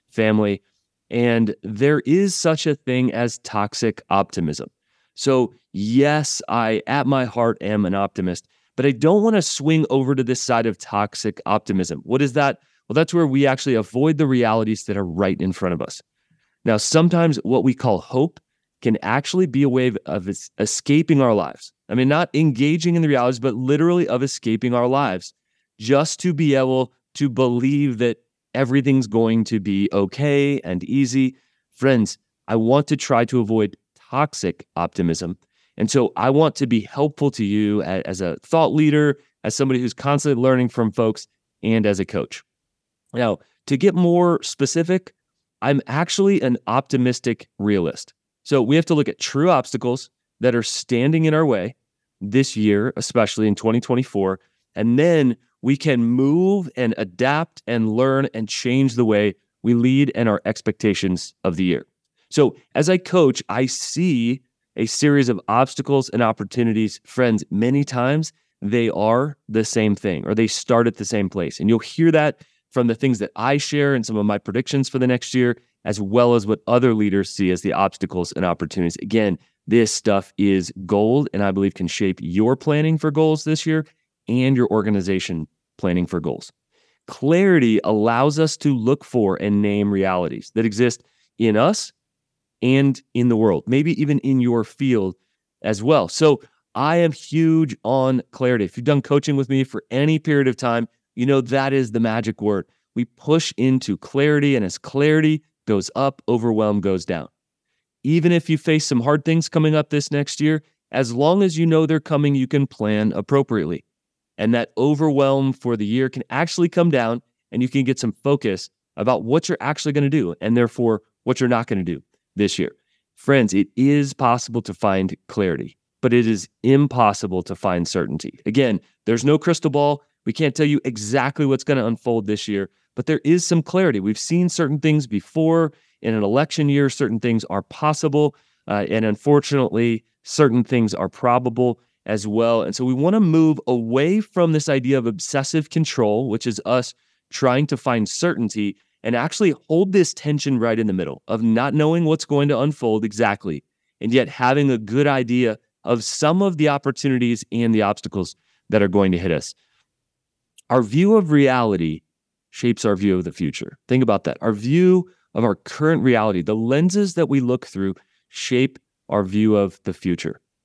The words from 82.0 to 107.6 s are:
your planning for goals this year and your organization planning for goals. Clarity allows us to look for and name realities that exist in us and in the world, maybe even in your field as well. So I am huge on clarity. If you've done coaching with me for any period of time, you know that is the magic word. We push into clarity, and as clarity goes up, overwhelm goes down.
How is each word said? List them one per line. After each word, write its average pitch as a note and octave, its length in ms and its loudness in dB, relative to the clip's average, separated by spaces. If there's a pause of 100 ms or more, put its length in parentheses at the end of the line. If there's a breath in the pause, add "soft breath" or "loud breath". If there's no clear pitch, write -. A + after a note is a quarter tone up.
your G#2+ 360 0
planning D3+ 420 0
for D#3 140 -2
goals D#3 320 0
this D#3 240 -4
year D#3 180 -2 (420 soft breath)
and B2+ 280 2
your B2 120 2
organization F#2+ 800 -2 (320)
planning F2+ 260 0
for F2 140 -4
goals. D2+ 340 -8 (540)
Clarity D#3 760 2
allows A#2 540 2
us D#3+ 180 0
to D3 180 0
look B2 300 0
for G#2 380 0
and G#2 220 0
name G2+ 280 0
realities F#2 640 -2
that A2+ 100 0
exist A2+ 400 0 (360)
in A2 180 2
us D#3+ 340 0 (720)
and C3+ 400 2 (140)
in B2 140 2
the A#2 60 4
world, G#2+ 300 2
maybe D3 340 0
even C#3+ 200 0
in C3 200 0
your A#2+ 240 0
field G#2+ 520 -2 (480)
as G#2 180 -2
well. B2 260 2
So D3+ 320 2 (360 soft breath)
I D3+ 220 0
am E3+ 140 2
huge D#3+ 720 0
on C3 460 0
clarity. B2 340 0
If F2+ 140 -6
you've B2 80 -10
done C#3+ 160 2
coaching C#3+ 340 0
with C3+ 140 -2
me C3+ 140 2
for B2 260 -8
any D3+ 300 0
period C#3+ 280 2
of B2 80 0
time, A#2 320 -2 (280)
you A#2+ 100 -2
know C3+ 160 2
that C3+ 320 -2
is C3 180 0
the A2+ 80 -2
magic A2+ 420 -2
word. G#2 260 -2 (280)
We A#2+ 100 -2
push - 520 -2
into B2+ 400 0
clarity, C#3+ 580 0
and A2+ 80 0
as F2+ 140 -6
clarity D#3 640 2 (240)
goes G2+ 300 0
up, C3+ 340 -2
overwhelm A2 500 0
goes F#2 260 -2
down. E2 220 -8 (760)